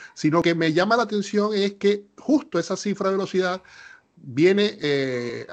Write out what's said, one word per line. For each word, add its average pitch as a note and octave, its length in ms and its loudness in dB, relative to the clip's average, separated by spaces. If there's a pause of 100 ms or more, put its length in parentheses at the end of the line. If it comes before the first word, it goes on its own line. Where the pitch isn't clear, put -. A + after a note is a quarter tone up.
(140)
sino D#3 280 2
que E3+ 120 2
me D#3+ 200 0
llama G3 240 2
la A#3+ 60 2
atención G#3 520 -2
es G3+ 200 -2
que G3+ 300 0 (120)
justo C#4 420 0
esa F3 160 -4
cifra G3 340 -4
de G3 60 0
velocidad F#3 480 -2 (540)
viene, F#3+ 640 2
eh, B2+ 720 -4